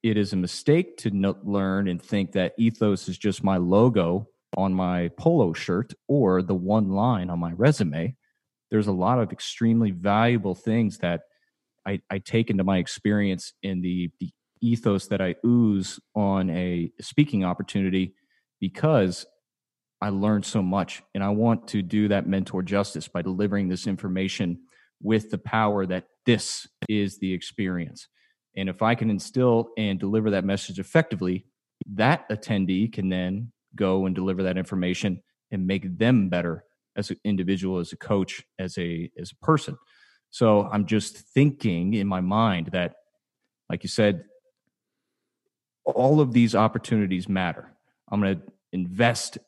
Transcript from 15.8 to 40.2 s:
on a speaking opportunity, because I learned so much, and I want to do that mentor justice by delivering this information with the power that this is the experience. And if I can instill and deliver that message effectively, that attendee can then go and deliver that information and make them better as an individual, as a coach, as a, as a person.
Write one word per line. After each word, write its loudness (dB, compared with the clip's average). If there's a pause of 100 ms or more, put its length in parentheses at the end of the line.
on 0
a -2 (100)
speaking 0
opportunity, -2 (460)
because 0 (800)
I -4
learned 0
so -2
much, -2 (120)
and -2
I 0
want 0
to -2
do 0
that 0
mentor -2
justice -4
by -6
delivering -2
this -4
information -4 (420)
with 0
the -4
power 0
that -4 (220)
this 0 (200)
is 0
the -4
experience. -6 (480)
And -4
if -4
I 4
can -2
instill 2
and 0
deliver 0
that 0
message -4
effectively, 0 (480)
that 2
attendee -2
can -4
then -4 (240)
go 2
and 0
deliver -2
that 0
information -2 (280)
and -4
make -4
them 4
better -4 (320)
as -6
an -6
individual, -2
as -6
a -16
coach, -4 (140)
as -8
a, -6
as -14
a -20
person. 0 (500)